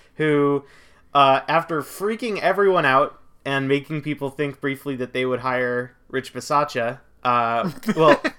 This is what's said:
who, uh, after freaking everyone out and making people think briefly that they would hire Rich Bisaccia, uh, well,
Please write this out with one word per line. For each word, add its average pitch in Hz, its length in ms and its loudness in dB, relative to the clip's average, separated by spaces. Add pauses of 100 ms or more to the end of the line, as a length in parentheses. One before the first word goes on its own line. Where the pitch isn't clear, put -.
(160)
who, 143 480 2 (500)
uh, 139 340 6
after 160 320 -2
freaking 214 600 -6
everyone 185 440 2
out 135 340 2 (280)
and 135 200 -2
making 143 360 -2
people 143 260 -6
think 139 320 -8
briefly 139 360 -6
that 123 180 -8
they 127 100 -2
would 127 160 -2
hire 123 560 -4 (120)
Rich 131 260 -8
Bisaccia, 131 680 -4 (220)
uh, 120 480 0 (260)
well, 156 260 6 (160)